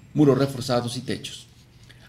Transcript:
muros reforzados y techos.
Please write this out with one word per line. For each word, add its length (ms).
muros 240
reforzados 580
y 60
techos. 460